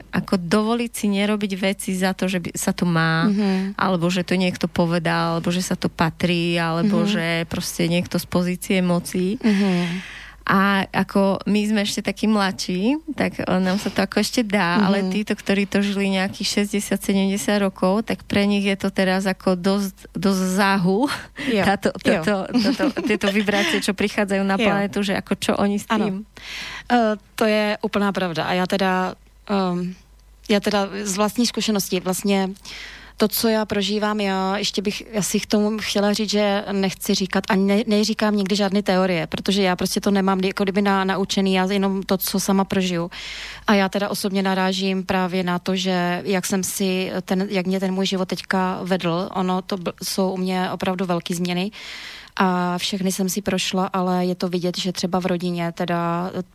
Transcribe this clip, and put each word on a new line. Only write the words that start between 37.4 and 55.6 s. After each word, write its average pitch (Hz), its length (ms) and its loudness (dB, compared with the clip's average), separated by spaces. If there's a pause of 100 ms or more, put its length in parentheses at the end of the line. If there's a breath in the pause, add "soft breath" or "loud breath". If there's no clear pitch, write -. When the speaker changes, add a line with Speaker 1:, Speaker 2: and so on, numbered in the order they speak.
Speaker 2:
ani 190 140 4
ne-, 202 220 2
neříkám 214 500 2
nikdy 202 200 0
žádný 202 260 2
teorie, 185 440 2
protože 202 360 -2
já 180 140 2
prostě 190 240 -2
to 202 100 0
nemám 190 340 2
jako 196 200 -2
kdyby 196 180 2
na-, 196 220 2
naučený, 190 500 0
já 185 180 2
jenom 196 300 0
to, 190 140 0
co - 240 -2
sama 196 240 2
prožiju. 185 460 -2 (560 loud breath)
A 220 80 4
já 196 140 4
teda 202 200 -2
osobně 196 340 -2
narážím 190 640 0
právě 185 380 0
na 175 160 0
to, 190 180 -2
že 180 480 0
jak 185 220 0
jsem 190 180 0
si 185 460 -2 (140)
ten, 190 260 0
jak 185 160 0
mě 190 140 0
ten 190 140 0
můj 190 120 0
život 190 220 -2
teďka 185 540 -2
vedl, 180 520 -2
ono 185 280 0
to 202 140 -6
bl-, 180 160 -6 (100)
jsou 185 280 0
u 190 60 -4
mě 185 340 -2
opravdu 190 340 -4
velký 175 300 -2
změny. 180 360 -2 (680 loud breath)
A 180 420 2
všechny 185 340 -2
jsem 190 160 -2
si 196 140 -4
prošla, 190 500 -2
ale 180 340 0
je 180 80 0
to 180 140 -4
vidět, 175 300 -2
že 180 140 -2
třeba 185 280 -2
v 175 60 -2
rodině 175 460 -2